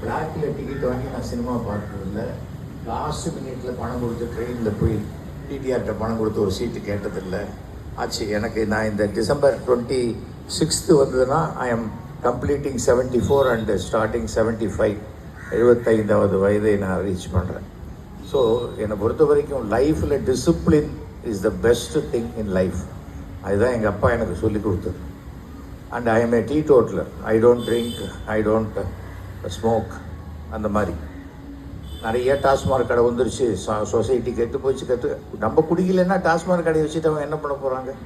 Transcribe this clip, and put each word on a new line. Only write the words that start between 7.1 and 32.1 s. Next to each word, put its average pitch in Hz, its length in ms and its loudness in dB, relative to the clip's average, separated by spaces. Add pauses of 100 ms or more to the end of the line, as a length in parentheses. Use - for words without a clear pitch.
ஆச்சு, 117 340 -4
எனக்கு, 107 380 0
நான் 107 240 0
இந்த 104 240 2
டிசம்பர் 135 440 4 (100)
ட்வென்டி 120 480 2 (420)
சிக்ஸ்த் - 320 0
வந்ததுன்னா, 135 680 4
I 127 160 0
am 113 100 0 (400)
completing 135 640 0
seventy-four 127 680 4
and 110 180 0
starting 110 640 0
seventy-five. 107 600 0 (540)
எழுபத்தைந்தாவது 104 920 4
வயதை 104 360 4
நான் 95 240 0
ரீச் 92 320 -4
பண்றேன். - 440 -4 (540)
So, 120 380 2 (100)
என்னை 107 180 -2
பொறுத்த 110 280 4
வரைக்கும், 143 480 2
லைஃப்ல 139 600 2
discipline 156 540 4 (380)
is 101 160 -4
the 104 100 2 (100)
best 117 320 2
thing 117 440 -2
in 104 120 -4
life. 92 260 2 (640)
அதுதான் 101 320 2
எங்க 107 160 0
அப்பா 110 220 2
எனக்கு 104 300 0
சொல்லி 107 200 2
கொடுத்தது. - 460 -2 (840)
And 120 180 -2
I 113 160 4
am 117 80 2
a 113 120 4
teetotaler. 123 600 4 (200)
I 110 180 4
don't 120 260 8
drink, 117 240 0 (340)
I 110 160 0
don't 110 240 2 (960)
smoke, 113 260 2 (600)
அந்த 107 180 -4
மாதிரி. 101 280 0 (1040)
நிறைய 123 320 2